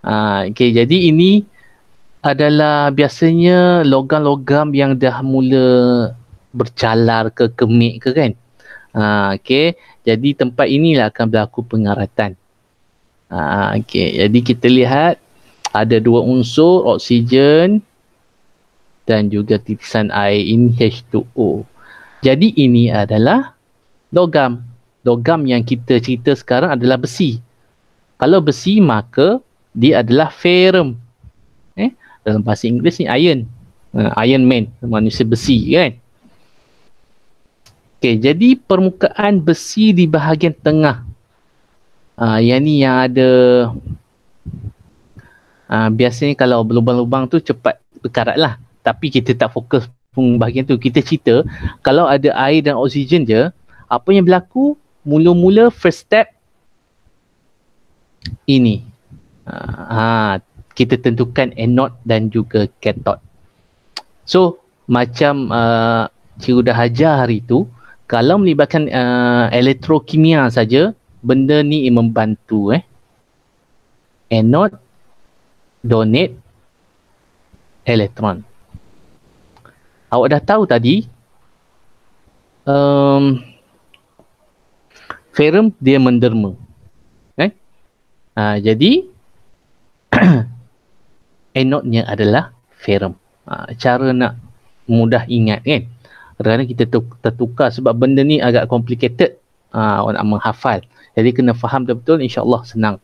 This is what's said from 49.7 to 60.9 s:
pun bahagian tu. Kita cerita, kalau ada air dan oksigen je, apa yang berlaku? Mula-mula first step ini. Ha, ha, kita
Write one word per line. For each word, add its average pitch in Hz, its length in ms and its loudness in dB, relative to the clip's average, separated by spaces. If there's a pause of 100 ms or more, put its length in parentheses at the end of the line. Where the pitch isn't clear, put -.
pun 123 240 0
bahagian 117 320 -2
tu. 135 80 0
Kita 127 240 0
cerita, - 400 0 (400)
kalau 147 240 2
ada 139 320 0 (140)
air 156 100 2
dan 143 160 -2
oksigen 139 480 -2
je, 113 240 2 (400)
apa 123 240 -4
yang 190 160 4
berlaku? 254 480 0 (240)
Mula-mula 175 720 2
first - 320 -2
step 214 240 0 (2250)
ini. 123 400 0 (640)
Ha, - 80 -14 (320)
ha, 113 160 -2 (720)
kita 123 240 0